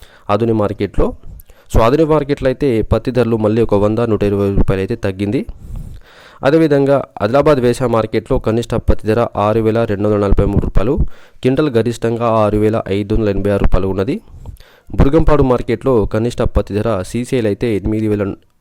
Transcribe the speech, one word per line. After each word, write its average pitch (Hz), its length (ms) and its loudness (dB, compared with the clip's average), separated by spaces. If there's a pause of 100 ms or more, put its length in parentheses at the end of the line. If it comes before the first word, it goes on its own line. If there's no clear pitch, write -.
(360)
ఆధునిక 113 280 0
మార్కెట్లో. 101 440 0 (640)
So, - 140 4
ఆధునిక 147 280 4
మార్కెట్లో 139 360 0
అయితే 131 180 -2 (220)
పత్తి 113 280 -2
ధరలు 117 260 2
మళ్ళీ 107 220 2
ఒక 107 180 0
వంద, 107 160 0 (120)
నూట 101 180 0
ఇరవై 101 180 0 (100)
రూపాయలు 95 260 2
అయితే 107 120 -4 (100)
తగ్గింది. 101 340 -2 (1080)
అదేవిధంగా 143 500 4 (260)
ఆదిలాబాద్ 143 420 2
వేసా 123 300 0
మార్కెట్లో 110 400 -2 (120)
కనిష్ట 117 280 -2 (140)
పత్తి - 200 0
ధర 110 120 2 (240)
ఆరు 110 220 2
వేల 110 120 2 (120)
రెండు 101 160 -2
వందల 107 180 2
నలభై 101 260 0
మూడు 98 160 -6
రూపాయలు, 117 260 2 (500)
క్వింటాల్ 135 340 0
గరిష్టంగా 117 500 -2 (140)
ఆరు 104 220 2
వేల 107 140 2 (200)
ఐదు 104 180 -4
వందల 107 200 0
ఎనభై 101 200 0
ఆరు 95 120 0
రూపాయలు 95 260 2
ఉన్నది. 98 240 -2 (840)
బుర్గంపాడు 147 540 4
మార్కెట్లో 120 420 -2 (200)
కనిష్ట 117 260 -2 (160)
పత్తి 101 200 -2
ధర 110 140 -2 (200)
సీసీఐలు 120 420 -2
అయితే 120 160 -4 (100)
ఎనిమిది 107 340 -2
వేల, 101 160 -2 (320)